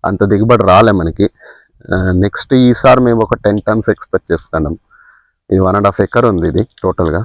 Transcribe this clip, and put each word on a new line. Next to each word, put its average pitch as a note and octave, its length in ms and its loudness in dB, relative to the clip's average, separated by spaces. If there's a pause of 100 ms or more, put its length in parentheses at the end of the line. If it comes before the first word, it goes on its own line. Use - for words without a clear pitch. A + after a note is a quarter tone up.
అంత G2+ 160 -2
దిగుబడి G#2 460 2
రాలే G#2 300 6
మనకి. E2+ 260 -2 (640)
ఆ, F2+ 40 -2 (280)
నెక్స్ట్ - 300 -4
ఈసారి B2+ 460 2
మేము A#2 260 0
ఒక A#2+ 80 -2 (100)
టెన్ G#2 220 0
టన్స్ A2 280 -2
ఎక్స్‌పెక్ట్ - 380 -6
చేస్తున్నాం. D#2+ 420 -6 (760)
ఇది F#2+ 160 2
వన్ F#2+ 120 0
అండ్ G2+ 120 0
హాఫ్ - 160 -6
ఎకర్ B2 260 0
ఉంది E2 160 -2
ఇది G#2+ 160 -2 (180)
టోటల్గా F2+ 420 -2